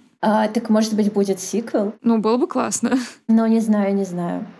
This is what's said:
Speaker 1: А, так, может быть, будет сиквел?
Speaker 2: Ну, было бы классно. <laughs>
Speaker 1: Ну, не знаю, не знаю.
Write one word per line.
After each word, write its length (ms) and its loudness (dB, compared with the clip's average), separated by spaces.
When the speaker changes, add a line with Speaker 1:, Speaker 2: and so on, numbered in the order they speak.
Speaker 1:
А, 260 2
так, 220 -2
может 260 2
быть, 160 0
будет 300 0
сиквел? 600 -4
Speaker 2:
Ну, 180 2
было 180 2
бы 100 0
классно. 440 -4
<laughs> 160 -20
Speaker 1:
Ну, 180 4
не 140 2
знаю, 340 0
не 120 0
знаю. 400 -6